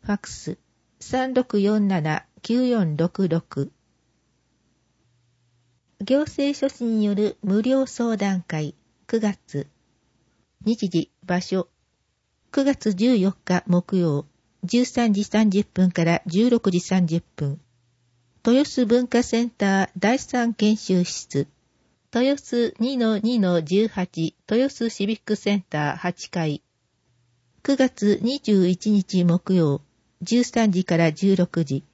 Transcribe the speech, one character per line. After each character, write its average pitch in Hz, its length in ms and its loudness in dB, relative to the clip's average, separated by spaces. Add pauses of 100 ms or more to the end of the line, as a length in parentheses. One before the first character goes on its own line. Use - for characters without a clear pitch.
フ - 60 -12
ァ 202 60 -2
ッ 202 40 -6
ク - 100 -14
ス、 - 300 -12 (420)
三 262 320 -4
六 247 260 0
四 202 300 2
七 156 380 -2 (160)
九 247 240 0
四 196 320 0
六 175 300 0
六。 160 440 -4 (2250)
行 262 160 2
政 285 320 -2
書 277 160 -2
士 - 160 -8
に 220 220 0
よ 202 80 0
る 208 280 -2
無 208 200 0
料 262 240 2
相 233 320 -4
談 196 240 -2
会、 151 320 -6 (320)
九 226 140 -2
月。 196 480 -4 (1000)
日 214 240 -2
時、 165 200 -2 (140)
場 180 160 -2
所。 185 280 -4 (840)
九 277 140 0
月 269 280 0
十 226 240 2
四 190 160 2
日 - 340 -2
木 180 300 0
曜、 147 300 0 (360)
十 240 220 0
三 233 300 0
時 202 100 -2
三 214 260 2
十 196 140 2
分 180 260 2
か 175 140 0
ら 170 220 2
十 208 240 2
六 240 200 2
時 180 100 0
三 180 260 0
十 165 160 -2 (140)
分。 143 220 -6 (880)
豊 262 220 4
洲 254 160 0
文 240 220 2
化 240 160 2
セ 233 220 0
ン 240 40 -4
タ 196 360 0
ー - 140 -8
第 226 200 2
三 240 340 -2
研 214 240 2
修 185 280 0
室。 - 420 -6 (680)
豊 262 220 2
洲 240 420 -2
二 254 200 -2
の 220 200 0
二 226 200 0
の 175 240 2
十 196 260 0
八、 175 480 -4 (100)
豊 247 220 0
洲 233 220 -4
シ - 160 -6
ビ 214 100 -2
ッ - 80 -20
ク 214 120 -2
セ 208 200 -2
ン 190 60 -4
タ 147 300 -4
ー - 40 -6
八 - 340 -8
階。 156 320 -4 (1000)
九 277 120 0
月 247 480 0
二 254 160 -2
十 190 300 2
一 185 240 0
日 185 320 0
木 175 320 2
曜、 151 260 2 (400)
十 240 220 0
三 226 260 0
時 185 140 0
か 170 140 0
ら 165 140 4
十 190 220 2
六 175 300 0
時。 135 180 -4 (120)